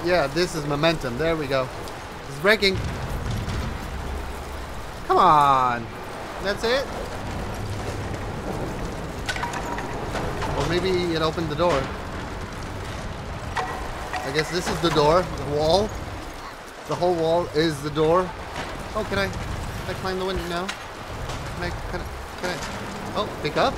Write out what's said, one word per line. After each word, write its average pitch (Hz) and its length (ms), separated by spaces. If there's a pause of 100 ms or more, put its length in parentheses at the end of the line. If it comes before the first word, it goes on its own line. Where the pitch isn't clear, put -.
Yeah, 170 220
this 165 300
is 151 100
momentum. 147 540
There 165 160
we 156 100
go. 131 240 (580)
It's 139 120
breaking. 196 360 (2250)
Come 370 120
on. 139 680 (560)
That's 196 220
it? 247 240 (3750)
Or 147 120
maybe 180 440
it 160 80
opened 160 280
the 151 60
door. 160 240 (1800)
I - 800
guess 151 160
this 175 180
is 185 140
the 170 80
door, 156 320
the 147 340
wall. 165 320 (1000)
The 151 80
whole 175 180
wall 165 400
is 156 300
the 151 80
door. 160 360 (680)
Oh, 214 120
can 196 120
I, 196 80
can - 640
I 185 100
climb 185 180
the 185 80
window? 185 240
No. 175 180 (880)
Can 175 100
I, - 40 (220)
can 175 100
I, 160 40 (360)
can 180 80
I? 170 80 (580)
Oh, 208 140 (140)
pick 147 120
up? 269 220